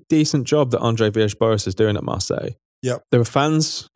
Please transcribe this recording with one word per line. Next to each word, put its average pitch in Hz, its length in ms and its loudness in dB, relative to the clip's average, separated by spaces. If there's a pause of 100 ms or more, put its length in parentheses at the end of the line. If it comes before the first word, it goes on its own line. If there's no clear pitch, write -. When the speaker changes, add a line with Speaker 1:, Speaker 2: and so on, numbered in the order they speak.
Speaker 1:
decent 151 380 2
job 147 240 2
that 117 80 0
Andre 113 320 0
Villas-Boas 110 560 0
is 92 80 -4
doing 107 220 0
at - 80 -6
Marseille. - 460 -4 (320)
Speaker 2:
Yep. 123 280 -6
Speaker 1:
There 127 80 4
were 120 60 4
fans 156 720 0